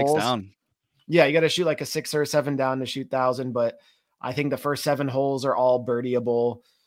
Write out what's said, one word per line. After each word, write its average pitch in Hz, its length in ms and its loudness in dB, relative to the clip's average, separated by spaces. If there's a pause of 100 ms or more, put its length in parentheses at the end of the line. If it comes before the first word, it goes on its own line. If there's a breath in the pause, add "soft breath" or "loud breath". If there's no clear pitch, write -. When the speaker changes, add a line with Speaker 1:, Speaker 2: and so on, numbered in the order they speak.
(120)
Speaker 1:
holes, - 80 4
Speaker 2:
down. 107 320 -2 (560)
Speaker 1:
yeah, 160 180 6
you 139 80 2
gotta 160 160 4
shoot, 175 160 0
like, 151 160 -2
a 143 40 -4
six - 280 -6
or 151 80 0
a 143 60 0
seven 143 280 0
down 131 240 0
to 131 60 -4
shoot 131 260 -8
thousand, 127 420 0
but 117 240 -2 (440 soft breath)
I 127 120 -8
think 143 180 -2
the 135 60 -2
first 143 260 -4
seven 143 240 0
holes 135 380 -2
are 131 100 2
all 127 300 2
birdieable. 120 760 -2 (260)